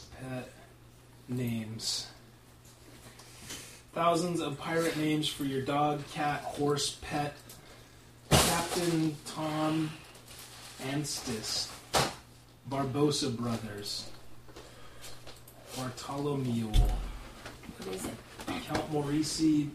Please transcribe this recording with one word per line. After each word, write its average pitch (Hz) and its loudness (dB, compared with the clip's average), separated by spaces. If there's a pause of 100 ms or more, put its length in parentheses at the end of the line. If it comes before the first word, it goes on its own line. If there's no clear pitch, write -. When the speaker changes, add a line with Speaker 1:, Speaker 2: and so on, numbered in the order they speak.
(220)
Speaker 1:
pet 127 -6 (800)
names. 117 -2 (1900)
Thousands 170 4
of 143 -2
pirate 165 2
names 151 4
for - -2
your 135 0
dog, 147 2
cat, 147 0
horse, 143 0
pet. 147 -2 (960)
Captain 170 6 (100)
Tom 156 2 (880)
Anstis. 135 -2 (1000)
Barbosa 139 2
Brothers. 110 -4 (1700)
Bartolomeo. 127 0 (1120)
Speaker 2:
What 190 -6
is 185 -6
it? - -4 (540)
Speaker 1:
Count 156 0
Maurici 147 4